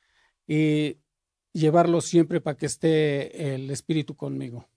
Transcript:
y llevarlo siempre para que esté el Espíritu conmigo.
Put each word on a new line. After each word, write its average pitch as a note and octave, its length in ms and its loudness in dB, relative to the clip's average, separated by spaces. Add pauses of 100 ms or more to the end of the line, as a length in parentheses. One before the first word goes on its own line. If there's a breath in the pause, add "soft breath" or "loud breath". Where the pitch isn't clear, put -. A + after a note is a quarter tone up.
(460)
y D3+ 520 0 (560)
llevarlo E3 480 4
siempre E3+ 400 2
para D3 160 -6
que - 80 -6
esté D3 920 -2
el C3+ 160 -8
Espíritu C#3+ 460 -4
conmigo. C3+ 600 -10